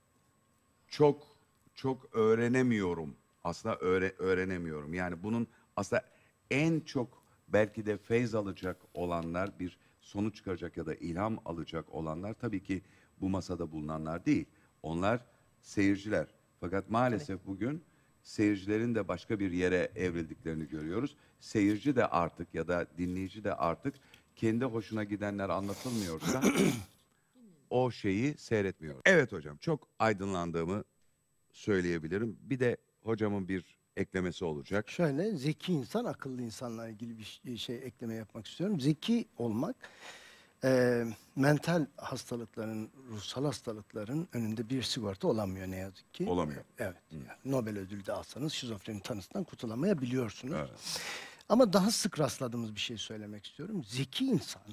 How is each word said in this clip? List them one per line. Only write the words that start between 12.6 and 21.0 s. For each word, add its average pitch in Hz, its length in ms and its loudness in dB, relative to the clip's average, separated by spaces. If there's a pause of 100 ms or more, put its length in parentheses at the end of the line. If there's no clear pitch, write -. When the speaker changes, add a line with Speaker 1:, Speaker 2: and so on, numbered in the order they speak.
Speaker 1:
ki 92 200 -4 (380)
bu 98 80 -2
masada 87 440 -4
bulunanlar 78 540 -4
değil. 147 200 4 (360)
Onlar 95 380 0 (400)
seyirciler. 98 680 2 (340)
Fakat 92 300 -4
maalesef 113 480 0
Speaker 2:
Tabii. - 80 -14
Speaker 1:
bugün 110 380 -4 (380)
seyircilerin 104 720 2
de 101 140 0
başka 95 320 -2
bir 98 120 2
yere 90 440 4
evrildiklerini 80 720 -2
görüyoruz. 82 480 -4 (240)